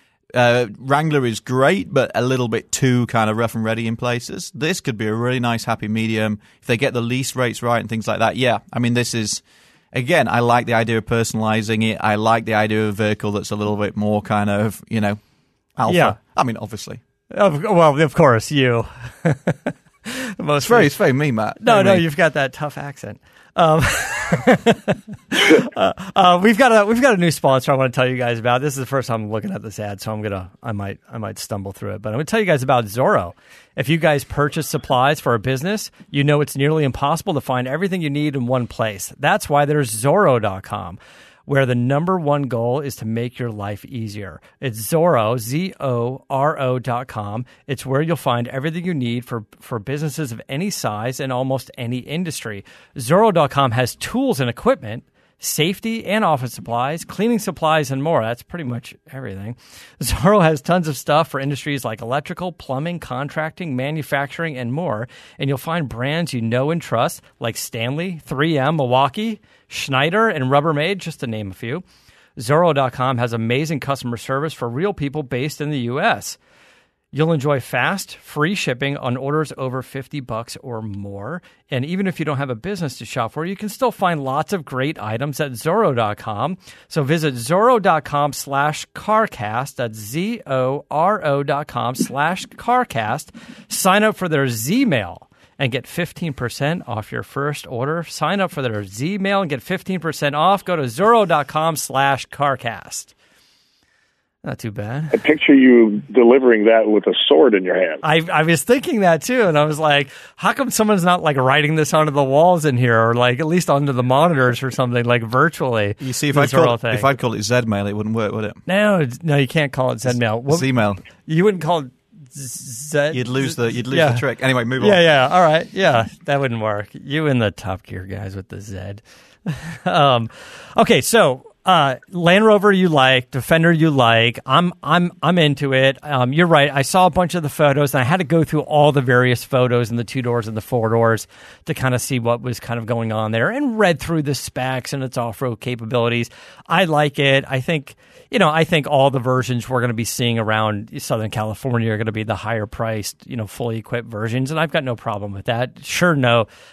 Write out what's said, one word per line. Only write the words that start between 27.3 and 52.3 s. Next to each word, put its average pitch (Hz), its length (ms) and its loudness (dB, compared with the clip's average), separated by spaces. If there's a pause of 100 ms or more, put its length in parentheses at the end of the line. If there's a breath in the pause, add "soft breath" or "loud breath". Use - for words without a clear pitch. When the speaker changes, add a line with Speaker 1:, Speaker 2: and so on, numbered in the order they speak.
Speaker 2:
sponsor 135 420 2
I - 20 2
wanna 131 160 2
tell 127 180 0
you 127 80 -2
guys 120 220 -2
about. 123 240 2
This 147 120 -2
is 135 40 -8
the 127 80 -6
first 135 220 -2
time 113 160 -4
I'm 104 60 -8
looking 110 220 -6
at 107 100 -8
this 110 160 -14
ad, 101 220 -8
so 110 120 -8
I'm 107 100 -6
gonna, 95 280 -6 (120)
I 120 100 -6
might, 101 260 -8 (120)
I 120 80 -12
might 101 200 -10
stumble 98 340 -8
through 101 220 -10
it, 101 80 -12
but 110 80 -8
I'm 107 40 -4
gonna 151 100 -4
tell 226 160 -2
you 202 60 -2
guys 147 160 2
about 123 240 2
Zorro. 117 480 0 (420 soft breath)
If 131 120 -4
you 165 100 2
guys 151 260 0
purchase 147 440 -4
supplies 143 520 0
for 120 140 0
a 113 40 2
business, 131 520 -4 (200 soft breath)
you 143 140 0
know 147 160 4
it's 135 160 -4
nearly 151 280 2
impossible 147 500 -2
to 131 80 -2
find 127 260 -2
everything 175 340 -2
you 147 80 -2
need 147 260 -2
in 123 100 -2
one 123 200 0
place. 107 520 -6
That's 170 320 0
why 143 160 4
there's 139 280 0
Zorro 139 460 4
dot 98 220 -4
com, 92 360 -10 (460 soft breath)
where 139 220 2
the 123 80 2
number 147 460 0
one 143 220 0
goal 123 380 -2
is 143 160 -8
to - 80 -12
make 117 340 -6
your 120 120 -6
life 104 360 -10
easier. 104 540 -12 (200 soft breath)
It's 117 200 -6
Zorro, 127 580 2
Z 143 420 -6
O 127 500 -4
R 143 280 0
O 127 200 -2
dot 123 300 -6
com. 107 380 -8 (200 soft breath)
It's - 200 -6
where 135 160 0
you'll 165 140 -2
find 120 320 -2
everything 160 360 -6
you 180 100 -2
need 123 300 -2
for, 113 200 -8 (140)
for 123 220 -8
businesses 147 520 -6
of 113 160 -10
any 170 220 -4
size 113 480 -4
and 135 140 -6
almost 131 440 -4
any 123 220 -6
industry. 139 640 -8 (320 soft breath)